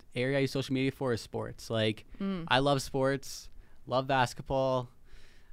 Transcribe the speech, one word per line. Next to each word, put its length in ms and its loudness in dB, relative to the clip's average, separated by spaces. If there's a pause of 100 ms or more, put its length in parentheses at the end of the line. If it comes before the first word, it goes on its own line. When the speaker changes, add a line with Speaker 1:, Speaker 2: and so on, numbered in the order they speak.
(160)
Speaker 1:
area 220 0
I 40 4
use 100 2
social 220 -2
media 180 2
for 220 -2
is 80 -2
sports. 480 -8
Like, 360 2 (140)
Speaker 2:
Mm. 280 -2
Speaker 1:
I 120 6
love 220 4
sports, 680 -2 (380)
love 200 2
basketball, 840 2 (640)